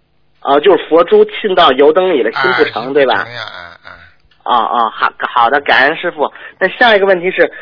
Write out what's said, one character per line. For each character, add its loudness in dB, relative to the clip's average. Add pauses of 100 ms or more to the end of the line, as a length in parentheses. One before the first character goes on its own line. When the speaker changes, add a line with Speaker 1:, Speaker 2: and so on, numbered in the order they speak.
(400)
Speaker 1:
啊， 0
就 4
是 -6
佛 4
珠 4
浸 -4
到 4
油 4
灯 0
里 0
了， -2
心 -2
不 0
成， -6
Speaker 2:
啊， -6
Speaker 1:
对 2
吧？ 0
Speaker 2:
心 -6
不 -14
成 -16
呀， -12
啊， -14 (260)
啊。 -20 (540)
Speaker 1:
啊， 0
啊， 0
好， -4 (240)
好 2
的， 0
感 2
恩 -2
师 -6
傅。 -4 (280)
那 0
下 2
一 2
个 2
问 2
题 -4
是， 0 (120)